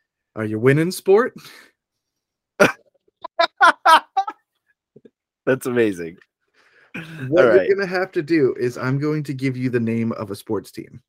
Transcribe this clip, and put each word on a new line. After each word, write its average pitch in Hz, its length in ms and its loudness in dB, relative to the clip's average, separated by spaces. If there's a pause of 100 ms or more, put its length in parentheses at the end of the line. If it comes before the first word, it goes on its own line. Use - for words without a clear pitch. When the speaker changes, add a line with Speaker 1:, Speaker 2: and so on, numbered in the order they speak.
(360)
Speaker 1:
"Are 110 80 -6
You 110 160 -4
Winning, 147 320 2
Sport?" 208 420 2 (1300)
<laughs> 196 80 4 (2750)
Speaker 2:
That's 135 220 0
amazing. 101 520 -2 (1080)
Speaker 1:
What 147 200 2
Speaker 2:
All - 40 -
Speaker 1:
you're - 60 6
Speaker 2:
right. 185 120 2
Speaker 1:
gonna 196 200 0
have 185 240 -4
to 175 100 -4
do 147 380 2
is 123 180 -4
I'm 131 220 -2
going 151 240 -4
to 143 100 -8
give 131 220 -4
you 127 140 -4
the 120 100 -2
name 113 320 -2
of 101 180 -8
a 101 60 -10
sports - 340 -8
team. - 380 -18